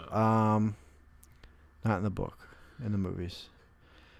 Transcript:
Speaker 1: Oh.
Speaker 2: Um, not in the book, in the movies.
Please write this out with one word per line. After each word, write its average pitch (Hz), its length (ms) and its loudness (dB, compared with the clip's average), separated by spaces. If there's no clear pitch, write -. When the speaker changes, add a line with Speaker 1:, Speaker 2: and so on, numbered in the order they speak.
Speaker 1:
Oh. 101 80 -2
Speaker 2:
Um, 110 560 4
not 107 140 2
in 98 40 -4
the 107 60 0
book, - 380 -8
in 107 80 -4
the 101 60 -2
movies. 90 480 -6